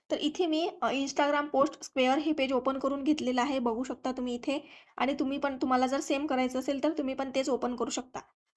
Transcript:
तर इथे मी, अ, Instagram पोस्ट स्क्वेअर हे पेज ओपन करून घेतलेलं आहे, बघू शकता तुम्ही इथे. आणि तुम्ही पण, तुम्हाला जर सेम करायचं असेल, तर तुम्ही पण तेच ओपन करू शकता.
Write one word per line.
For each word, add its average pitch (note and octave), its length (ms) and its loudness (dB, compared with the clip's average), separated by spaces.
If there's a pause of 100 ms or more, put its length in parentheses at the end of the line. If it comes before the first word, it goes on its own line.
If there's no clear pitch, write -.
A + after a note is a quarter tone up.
(120)
तर D4+ 60 2
इथे D4 280 0
मी, D#4+ 240 2 (120)
अ, A3+ 100 2
Instagram C#4+ 540 0
पोस्ट C#4+ 380 2
स्क्वेअर C4 340 2
हे D#4 140 0
पेज C4+ 220 0
ओपन C4 240 0
करून C#4 260 -2
घेतलेलं B3+ 380 2
आहे, C4+ 180 0
बघू A#3+ 240 0
शकता B3+ 280 -4
तुम्ही B3 240 -4
इथे. C#4 340 -4 (280)
आणि B3+ 220 0
तुम्ही C#4 180 -2
पण, C#4 240 -2
तुम्हाला C4 260 4
जर C4+ 120 0
सेम C#4+ 260 0
करायचं B3+ 340 0
असेल, C4+ 240 -2
तर D4 80 2
तुम्ही C#4+ 220 -2
पण C4+ 220 -4
तेच C4+ 140 0
ओपन B3 260 0
करू A3+ 140 -2
शकता. - 300 -8 (380)